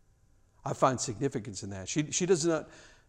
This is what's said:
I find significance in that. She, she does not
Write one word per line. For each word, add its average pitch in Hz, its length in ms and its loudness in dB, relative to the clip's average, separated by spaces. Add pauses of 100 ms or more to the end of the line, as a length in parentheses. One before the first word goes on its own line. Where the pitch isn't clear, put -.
(640)
I 139 80 -2
find 135 280 4
significance 113 640 -4
in 98 80 -8
that. 95 180 -8
She, 151 220 -2
she 185 160 0
does 170 180 4
not 160 240 2 (400)